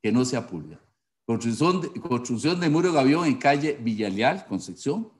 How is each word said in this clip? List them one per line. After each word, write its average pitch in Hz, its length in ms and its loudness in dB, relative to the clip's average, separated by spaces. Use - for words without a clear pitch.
que 110 100 0
no 123 140 4
sea 123 220 -4
pública. 80 320 -12
Construcción 117 560 0
de, 143 80 -6
construcción 123 580 -2
de 170 100 0
muro 175 200 4
de 160 60 0
gavión 147 300 4
en 135 100 2
calle 143 440 2
Villaleal, 110 680 -2
Concepción. 143 720 -6